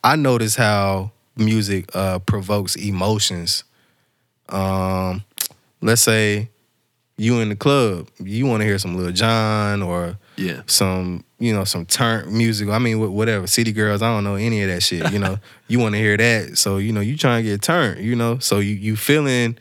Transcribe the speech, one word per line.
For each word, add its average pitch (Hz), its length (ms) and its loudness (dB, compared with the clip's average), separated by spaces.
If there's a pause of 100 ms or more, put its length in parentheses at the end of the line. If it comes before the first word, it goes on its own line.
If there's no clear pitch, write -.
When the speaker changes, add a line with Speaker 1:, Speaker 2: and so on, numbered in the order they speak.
Speaker 1:
I 131 120 6
notice 120 380 2
how 101 560 0 (260)
music, 104 500 0 (100)
uh, 95 240 0
provokes 101 560 -2
emotions. 98 880 -2 (840)
Um, 95 760 -2 (560)
let's 117 220 2
say 107 480 2 (680)
you 113 240 2
in 110 80 0
the 104 80 -4
club, 117 520 2 (100)
you 104 280 -2
wanna 110 180 2
hear 101 140 2
some 90 180 -4
Lil 90 160 -2
Jon 107 680 0
or 87 360 -4 (180)
Speaker 2:
Yeah. 92 300 -6
Speaker 1:
some, 92 580 0 (140)
you 117 160 0
know, 98 100 0
some 87 220 -4
turn 113 500 0
music. 110 320 0
I 107 100 0
mean, 117 200 0
wh-, 107 140 -2
whatever, 104 340 0
City 113 260 0
Girls. 104 300 0
I 113 120 2
don't 104 80 0
know 101 120 -2
any 107 280 0
of 98 60 0
that 87 140 -2
shit. 82 300 0
You 104 60 -2
know, 98 200 -2 (140)
Speaker 2:
<laughs> - 160 -20
Speaker 1:
you 117 100 2
wanna 107 200 2
hear 104 180 2
that, 113 420 0
so, 98 180 0
you 104 160 -2
know, 104 80 0
you 113 160 -2
trying 120 280 2
to 107 60 -2
get 101 120 -2
turned. 147 420 0
You 120 120 0
know, 117 220 0
so 101 200 0
you, 104 160 0
you 104 220 -2
feeling, 127 640 2